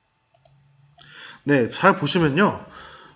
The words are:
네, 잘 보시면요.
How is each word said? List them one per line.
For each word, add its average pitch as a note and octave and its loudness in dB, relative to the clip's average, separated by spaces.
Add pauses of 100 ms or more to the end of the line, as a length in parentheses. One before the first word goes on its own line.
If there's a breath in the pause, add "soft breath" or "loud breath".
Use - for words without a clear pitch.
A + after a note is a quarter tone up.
(1400 loud breath)
네, C3+ 0
잘 F#3 2
보시면요. D3 0 (500 loud breath)